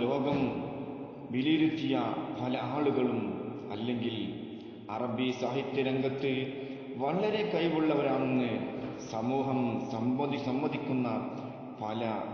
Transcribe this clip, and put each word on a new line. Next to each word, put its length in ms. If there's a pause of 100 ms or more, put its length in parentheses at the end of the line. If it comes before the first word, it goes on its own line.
ലോകം 340 (960)
വിലയിരുത്തിയ 600 (440)
പല 160 (200)
ആളുകളും, 460 (540)
അല്ലെങ്കിൽ 420 (800)
അറബി 340 (120)
സാഹിത്യ 480
രംഗത്ത് 440 (680)
വളരെ 400 (100)
കഴിവുള്ളവരാണെന്ന് 1000 (600)
സമൂഹം 500 (320)
സമ്മതി-, 540
സമ്മതിക്കുന്ന 600 (760)
പല 200 (320)